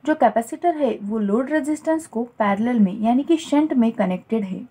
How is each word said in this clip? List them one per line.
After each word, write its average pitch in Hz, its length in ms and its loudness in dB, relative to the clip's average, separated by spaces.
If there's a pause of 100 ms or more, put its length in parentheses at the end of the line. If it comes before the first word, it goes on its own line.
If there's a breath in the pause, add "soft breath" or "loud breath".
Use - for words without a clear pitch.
जो 302 120 0
कैपेसिटर 302 600 0
है 254 240 0
वो 202 180 -6
लोड 220 300 0
resistance 311 580 -2
को 226 140 -6 (160)
parallel 220 420 0
में 190 200 4
यानी 240 240 2
कि 330 140 2
shunt 311 360 0
में 226 180 2
connected 196 520 -2
है। 190 280 -8